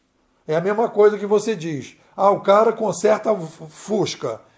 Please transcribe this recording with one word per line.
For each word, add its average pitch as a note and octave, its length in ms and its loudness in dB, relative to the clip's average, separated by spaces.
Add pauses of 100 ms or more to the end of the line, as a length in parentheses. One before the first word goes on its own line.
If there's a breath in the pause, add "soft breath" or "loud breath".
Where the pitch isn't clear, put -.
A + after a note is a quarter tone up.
(460)
É D#3 80 -2
a E3 60 0
mesma G#3 280 0
coisa G#3 300 4
que G3+ 80 -8
você G#3 300 0
diz, D3+ 400 -10 (200 soft breath)
"Ah, G3 140 4
o G3 100 0
cara G#3+ 320 4
conserta G#3+ 640 0
Fusca D#3+ 1040 -6 (180 soft breath)